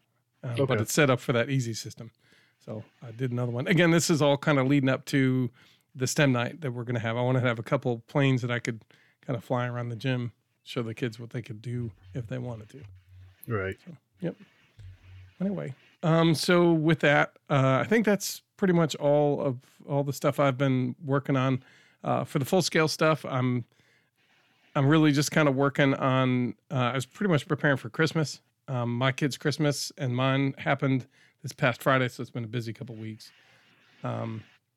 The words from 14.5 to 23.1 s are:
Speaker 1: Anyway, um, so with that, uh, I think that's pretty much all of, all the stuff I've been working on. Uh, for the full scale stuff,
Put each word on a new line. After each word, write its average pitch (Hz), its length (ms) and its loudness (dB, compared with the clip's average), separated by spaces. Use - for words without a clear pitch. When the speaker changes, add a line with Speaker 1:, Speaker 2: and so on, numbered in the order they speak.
Speaker 1:
Anyway, 165 360 -6
um, 165 320 4
so 175 380 4
with 160 280 2
that, 147 360 2
uh, 135 320 2
I - 40 -2
think 208 200 2
that's - 360 -2
pretty 185 160 2
much 165 220 2
all 147 460 2
of, 127 160 -2
all 143 160 -2
the 139 100 -6
stuff 143 260 -2
I've 139 180 2
been 127 460 0
working 139 340 -2
on. 131 260 0
Uh, 131 220 -2
for - 140 -4
the 131 60 -4
full 185 160 2
scale 160 260 2
stuff, 156 380 0